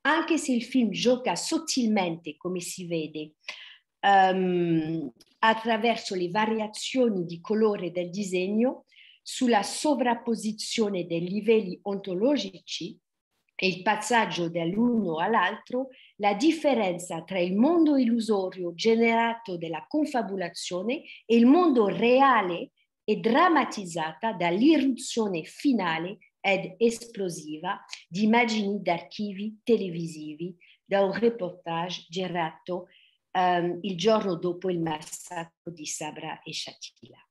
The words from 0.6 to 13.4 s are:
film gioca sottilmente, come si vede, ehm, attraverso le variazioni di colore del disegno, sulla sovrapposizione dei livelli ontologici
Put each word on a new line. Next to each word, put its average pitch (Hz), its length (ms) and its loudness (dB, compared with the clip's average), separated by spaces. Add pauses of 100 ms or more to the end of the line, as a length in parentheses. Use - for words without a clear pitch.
film 233 260 0
gioca 208 460 0
sottilmente, 202 1000 -2
come 185 220 -6
si 175 280 -10
vede, 156 480 -8 (680)
ehm, 180 1120 2 (280)
attraverso 226 720 0
le 180 140 -2
variazioni 214 960 0
di 170 160 -10
colore 208 500 0
del 175 200 -4
disegno, 202 760 -2 (380)
sulla 233 400 2
sovrapposizione 220 1400 -2
dei 170 220 -4
livelli 202 540 0
ontologici 196 1160 -4 (640)